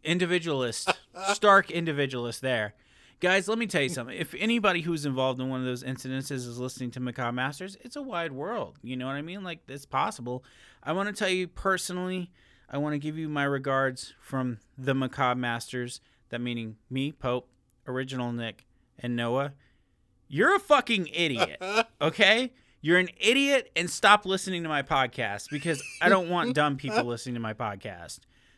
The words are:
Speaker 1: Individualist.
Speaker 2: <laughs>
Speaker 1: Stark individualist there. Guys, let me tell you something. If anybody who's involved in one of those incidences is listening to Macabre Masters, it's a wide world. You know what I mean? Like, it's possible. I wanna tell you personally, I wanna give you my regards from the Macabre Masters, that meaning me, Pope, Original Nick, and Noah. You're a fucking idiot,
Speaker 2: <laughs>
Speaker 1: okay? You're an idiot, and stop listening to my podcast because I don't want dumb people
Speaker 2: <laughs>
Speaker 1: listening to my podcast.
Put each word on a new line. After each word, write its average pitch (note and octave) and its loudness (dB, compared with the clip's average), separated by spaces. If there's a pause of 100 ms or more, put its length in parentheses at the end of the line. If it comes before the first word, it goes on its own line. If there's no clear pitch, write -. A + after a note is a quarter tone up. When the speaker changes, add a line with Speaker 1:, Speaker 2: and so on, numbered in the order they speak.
Speaker 1:
Individualist. E3 0 (220)
Speaker 2:
<laughs> F#3+ -2
Speaker 1:
Stark G3 8
individualist C#3 -2
there. A#2 0 (480)
Guys, F#3 2
let A3 0
me A#3 -2
tell E3+ 0
you C3 2
something. C3 -6
If F3 -4
anybody G3+ 2
who's D#3+ -2
involved C3 0
in C3 -4
one C3 -2
of B2+ -2
those B2 -4
incidences C3 -6
is B2 -6
listening B2+ -6
to B2+ -10
Macabre B2 -2
Masters, C#3 -6
it's B3 -16
a D4 -8
wide E3+ -4
world. D3+ -6
You B2+ -8
know B2+ -6
what C3+ -6
I C#3+ -6
mean? F#3 -10
Like, F3 -10
it's C3+ -14
possible. C3+ -4 (380)
I D3+ -4
wanna G3 -2
tell F#3+ 0
you F#3 0
personally, F3+ -2 (400)
I C#3 -4
wanna D3+ 0
give D3+ -4
you D#3+ -4
my D3 0
regards C3+ 0
from B2+ -4 (180)
the C3+ 0
Macabre B2+ 0
Masters, A#2+ -4 (300)
that A#2+ -6
meaning A#2 -6 (120)
me, C3+ -4
Pope, B2 -4 (360)
Original B2+ -4
Nick, A#2 -8 (340)
and B2 -4
Noah. B2 0 (760)
You're C4 4
a - 0
fucking A#3 2
idiot, E3 0 (180)
Speaker 2:
<laughs> - -6
Speaker 1:
okay? G#3 4 (260)
You're E3+ 6
an F3+ 2 (100)
idiot, C4 4
and E3+ 0
stop G#3 6
listening F#3 -2
to E3 -4
my D3 2
podcast B2 0
because D3 -2 (180)
I F3 6
don't F#3 4
want E3 0
dumb D3 2
people D3 0
Speaker 2:
<laughs> - -
Speaker 1:
listening A#2+ -4
to A#2+ -4
my A2 -4
podcast. G2+ -8 (380)